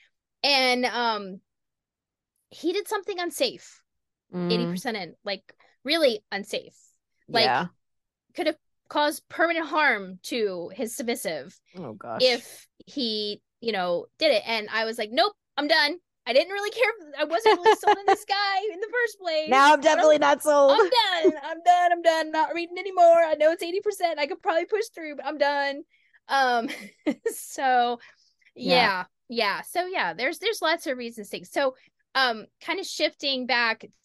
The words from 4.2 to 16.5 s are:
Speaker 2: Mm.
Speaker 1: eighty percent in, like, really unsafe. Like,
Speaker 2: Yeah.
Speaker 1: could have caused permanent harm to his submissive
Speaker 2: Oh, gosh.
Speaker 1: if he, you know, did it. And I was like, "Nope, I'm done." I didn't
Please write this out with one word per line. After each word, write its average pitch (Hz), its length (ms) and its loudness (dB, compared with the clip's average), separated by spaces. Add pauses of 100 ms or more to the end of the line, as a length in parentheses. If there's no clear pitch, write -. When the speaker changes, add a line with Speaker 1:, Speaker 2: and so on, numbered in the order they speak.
Speaker 2:
Mm. 175 180 -4
Speaker 1:
eighty 175 160 0
percent 185 300 -6
in, 175 260 -12
like, 196 200 -8 (420)
really 285 480 0
unsafe. - 460 -10 (500)
Like, 226 160 2
Speaker 2:
Yeah. 139 220 0 (680)
Speaker 1:
could 311 120 -4
have 311 100 -2 (320)
caused 294 400 -2
permanent 330 380 -2
harm 233 580 -2
to 190 500 -4
his 233 220 -8
submissive 190 640 -8 (160)
Speaker 2:
Oh, 147 160 -12
gosh. 117 300 -6
Speaker 1:
if 247 440 -2 (200)
he, 214 560 -6 (180)
you 226 120 -6
know, 180 340 -2 (120)
did 302 140 2
it. 208 140 0
And 220 240 -4
I 220 160 -2
was 226 100 -8
like, 214 140 -6
"Nope, 330 240 0 (240)
I'm 294 100 -2
done." 311 300 2 (280)
I 247 80 -4
didn't 339 180 4